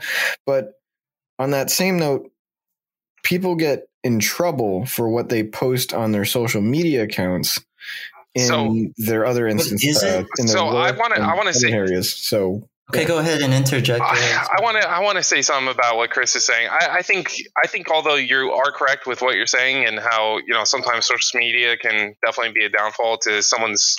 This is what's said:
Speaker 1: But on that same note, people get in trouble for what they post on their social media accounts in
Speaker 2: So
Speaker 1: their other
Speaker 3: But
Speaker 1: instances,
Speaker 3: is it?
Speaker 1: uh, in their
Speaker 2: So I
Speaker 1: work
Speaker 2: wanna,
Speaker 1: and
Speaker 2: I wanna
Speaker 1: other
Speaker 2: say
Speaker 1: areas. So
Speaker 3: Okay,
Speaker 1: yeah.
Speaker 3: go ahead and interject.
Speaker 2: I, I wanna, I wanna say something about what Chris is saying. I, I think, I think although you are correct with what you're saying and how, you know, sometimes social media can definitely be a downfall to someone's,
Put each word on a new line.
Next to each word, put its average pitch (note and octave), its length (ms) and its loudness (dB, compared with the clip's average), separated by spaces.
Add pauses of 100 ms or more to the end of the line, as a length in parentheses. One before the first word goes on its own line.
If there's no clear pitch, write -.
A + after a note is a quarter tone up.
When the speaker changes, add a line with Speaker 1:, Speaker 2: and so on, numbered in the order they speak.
(460)
Speaker 1:
But C3+ 260 0 (640)
on C3+ 120 0
that C3+ 200 0
same F#3 280 0
note, D3 320 -2 (920)
people F3+ 340 0
get D#3 320 0 (140)
in A#2 180 0
trouble A#2 680 0
for A#2 220 -2
what A#2 200 0
they A#2 160 0
post B2+ 500 -2
on A2 180 0
their G2+ 120 0
social A2+ 360 -2
media C3+ 440 2
accounts F#2 600 -2 (720)
in B2+ 100 2
Speaker 2:
So A2+ 400 0 (100)
Speaker 1:
their A2 300 0
other A#2+ 200 2
Speaker 3:
But A2 60 2
Speaker 1:
instances, B2 440 0
Speaker 3:
is - 60 2
it? G3 60 0
Speaker 1:
uh, F#2 160 0 (140)
in B2 80 0
their A2 100 2
Speaker 2:
So C3+ 100 2
I B2+ 240 2
Speaker 1:
work - 100 -4
Speaker 2:
wanna, A#3 160 2
Speaker 1:
and - 80 0
Speaker 2:
I E3 100 0
wanna G3 160 0
Speaker 1:
other D#3+ 80 0
Speaker 2:
say E3+ 140 2
Speaker 1:
areas. F#2+ 420 0
So G2+ 540 -2 (220)
Speaker 3:
Okay, D#3+ 120 0
Speaker 1:
yeah. D#3 60 0
Speaker 3:
go E3 100 2
ahead D#3 220 0
and C3+ 140 2
interject. B2+ 480 2
Speaker 2:
I, - 440 0 (120)
I - 20 2
wanna, A3 200 2
I F3 200 0
wanna G3 220 0
say D#3 180 2
something C3 320 0
about A#2+ 240 2
what A#2 140 0
Chris B2+ 260 0
is A2+ 80 -2
saying. A#2 240 0
I, D#3 300 0
I F3+ 40 0
think, F#3 300 -2 (300)
I E3 40 4
think F3+ 240 -6
although D#3 260 2
you C3 360 2
are C#3 200 2
correct C#3 340 0
with B2 160 -4
what B2+ 140 2
you're G#2+ 100 0
saying C3 400 2
and A2 120 -2
how, A2 400 0
you - 140 -4
know, A2+ 120 2
sometimes A#2+ 420 0
social B2 320 0
media A#2+ 400 0
can G#2+ 360 -2 (120)
definitely A2+ 260 -2
be G#2+ 120 0
a G#2 40 0
downfall G#2+ 540 -2
to G#2+ 200 0
someone's, A2 560 0